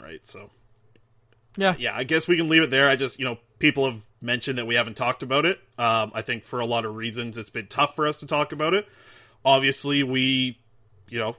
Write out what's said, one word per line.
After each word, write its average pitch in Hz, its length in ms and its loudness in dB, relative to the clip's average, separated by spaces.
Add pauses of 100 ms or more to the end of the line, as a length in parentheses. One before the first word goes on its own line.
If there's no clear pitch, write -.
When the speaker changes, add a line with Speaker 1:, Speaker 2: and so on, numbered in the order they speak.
Speaker 1:
right? 80 240 -18
So, 101 240 -18 (1080)
Speaker 2:
Yeah. 190 220 2
Speaker 1:
yeah, 110 180 -4
I 127 80 -4
guess 156 220 2
we 175 100 4
can 160 120 0
leave 160 140 6
it 135 80 0
there. 139 180 6
I 135 80 4
just, 127 220 -4
you 131 60 -6
know, 120 140 -4 (220)
people 139 300 4
have 113 100 -10 (200)
mentioned 123 380 -4
that 117 80 -6
we 117 80 0
haven't 117 220 0
talked 127 260 -2
about 135 220 0
it. 190 160 0 (180)
Um, 113 360 2
I 110 80 -6
think 117 220 -6
for 123 160 -8
a 117 60 -2
lot 117 180 -2
of 110 120 -8
reasons 117 420 -8
it's 110 120 -12
been 107 160 -10
tough - 280 0
for 151 120 0
us 151 140 -2
to 143 60 -14
talk 147 260 -2
about 156 220 0
it. 208 140 -2 (560)
Obviously, 135 580 4
we, 131 560 0 (500)
you 117 100 -8
know, 113 200 -4